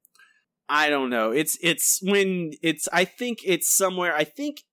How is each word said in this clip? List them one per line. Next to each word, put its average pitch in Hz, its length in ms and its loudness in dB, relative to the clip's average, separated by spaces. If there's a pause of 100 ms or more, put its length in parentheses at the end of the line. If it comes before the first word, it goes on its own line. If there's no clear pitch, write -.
(720)
I 151 160 2
don't 139 220 0
know. 113 220 2
It's, 156 280 0
it's - 400 0
when 185 520 0 (100)
it's, 160 300 -2
I 175 120 4
think 240 400 -6
it's 185 240 0
somewhere, 180 460 0
I 151 80 2
think 285 400 -6 (100)